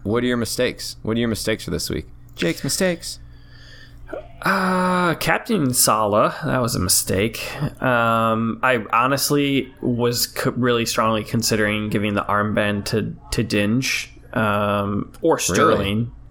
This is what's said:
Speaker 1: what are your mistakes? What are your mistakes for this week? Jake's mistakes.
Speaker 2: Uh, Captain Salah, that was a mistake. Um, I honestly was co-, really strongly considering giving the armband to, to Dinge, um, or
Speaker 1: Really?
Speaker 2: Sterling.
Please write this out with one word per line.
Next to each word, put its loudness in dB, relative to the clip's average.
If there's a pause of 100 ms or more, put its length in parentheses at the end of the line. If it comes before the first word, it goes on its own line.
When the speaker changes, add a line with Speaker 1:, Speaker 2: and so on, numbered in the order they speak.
Speaker 1:
what 2
are 2
your 2
mistakes? -2
What 0
are 2
your 2
mistakes -2
for -6
this -4
week? -4 (300)
Jake's -2
mistakes. -2 (1200)
Speaker 2:
Uh, 2
Captain 0
Salah, 4 (100)
that 0
was 0
a -2
mistake. 0 (420)
Um, 2
I 2
honestly 2 (100)
was 0
co-, -2
really 2
strongly 2
considering 0
giving 0
the 0
armband 0
to, -2 (160)
to 0
Dinge, 0 (240)
um, 0 (100)
or 4
Speaker 1:
Really? -4
Speaker 2:
Sterling. 2 (200)